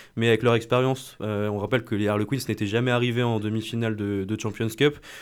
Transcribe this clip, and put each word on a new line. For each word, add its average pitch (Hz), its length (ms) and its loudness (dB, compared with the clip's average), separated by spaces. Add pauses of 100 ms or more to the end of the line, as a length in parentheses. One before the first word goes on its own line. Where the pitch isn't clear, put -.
(160)
Mais 113 100 2
avec 113 160 4
leur 117 140 4
expérience, 127 640 0
euh, 104 280 -2
on 104 100 -2
rappelle 120 260 0
que - 100 -4
les 101 140 2
Harlequins 104 300 0 (100)
n'étaient 107 180 -2
jamais 120 240 0
arrivés 123 320 2
en 117 160 2
demi-finale 110 560 -2
de, 101 300 -2
de 110 160 -2
Champions 113 360 -2
Cup. 147 220 2 (240)